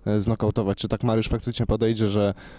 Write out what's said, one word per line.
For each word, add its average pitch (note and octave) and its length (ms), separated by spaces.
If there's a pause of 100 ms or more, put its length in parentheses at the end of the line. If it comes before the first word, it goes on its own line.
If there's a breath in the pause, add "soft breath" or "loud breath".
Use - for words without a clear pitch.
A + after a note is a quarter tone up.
e, G#2+ 160
znokautować. G#2 560
Czy - 100
tak G#2+ 160
Mariusz A2+ 240
faktycznie A#2 380
podejdzie, A2 420
że G2+ 260 (260 loud breath)